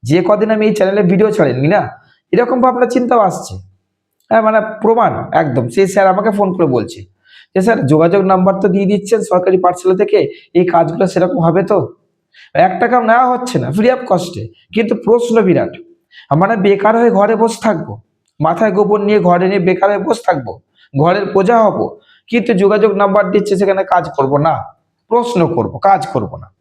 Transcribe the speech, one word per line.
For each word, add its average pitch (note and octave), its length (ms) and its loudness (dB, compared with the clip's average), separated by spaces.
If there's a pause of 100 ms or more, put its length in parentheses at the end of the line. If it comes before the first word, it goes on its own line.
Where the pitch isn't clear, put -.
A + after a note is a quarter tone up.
যে D#3 220 0
কদিন G#3+ 260 0
আমি G#3+ 160 0
এই G#3+ 80 2
চ্যানেলে G3 280 0
ভিডিও G3 280 2
ছাড়েনি C3 360 0
না, E3+ 220 0 (420)
এরকম A#3+ 300 0
ভাবনা B3 240 2
চিন্তাও B3 340 0
আসছে। F3+ 360 -2 (720)
হ্যাঁ, A3 120 2
মানে A3 200 0 (200)
প্রমাণ A3 420 2 (100)
একদম। C3+ 360 0
সেই G3 180 0
স্যার F#3+ 200 2
আমাকে G3 240 0
ফোন G3+ 220 0
করে F3+ 120 0
বলছে A2+ 520 -6 (380)
যে, F#3+ 60 0
"স্যার, A3 240 0
যোগাযোগ E3 380 4
নাম্বার F#3+ 360 2
তো G#3 80 0
দিয়ে G3 180 0
দিচ্ছেন G3+ 360 -2
সরকারি F#3 360 0
পাঠশালা F3+ 400 0
থেকে, G#3 200 0 (360)
এই F3 120 2
কাজগুলো E3 420 0
সেরকম F#3 320 -2
হবে E3 240 0
তো?" F3 300 -2 (600)
এক F3+ 260 2
টাকাও A#3+ 240 0
নেওয়া A#3 220 2
হচ্ছে B3 340 -2
না, B2 100 -4
free G#3 200 0
of B3+ 220 -2
cost-এ, E3+ 360 -4 (260)
কিন্তু G#3+ 220 0
প্রশ্ন A3+ 460 0
বিরাট। D#3 280 0 (680)
মানে G3 200 0
বেকার G3+ 420 2
হয়ে A#3 120 4
ঘরে G#3 260 2
বসে A3 260 -2
থাকবো, D#3 400 -4 (400)
মাথায় E3+ 300 0
গোবর G3+ 300 0
নিয়ে G#3 180 2
ঘরে F3 280 2
নিয়ে G3 120 0
বেকার F#3 300 0
হয়ে G3+ 100 0
বসে F#3+ 260 -4
থাকবো, B2 340 -4 (400)
ঘরের F#3 260 2
প্রজা G3 320 2
হব, G3+ 400 0 (300)
কিন্তু A3+ 260 0
যোগাযোগ G3+ 400 2
নাম্বার G3 380 0
দিচ্ছে G3+ 260 0
সেখানে F#3+ 260 0
কাজ F3+ 340 0
করব C#3 200 0
না, D3+ 260 -2 (440)
প্রশ্ন G#3+ 480 -2
করব, - 220 -4
কাজ G3 300 0
করব A#2 280 -6
না। - 260 -20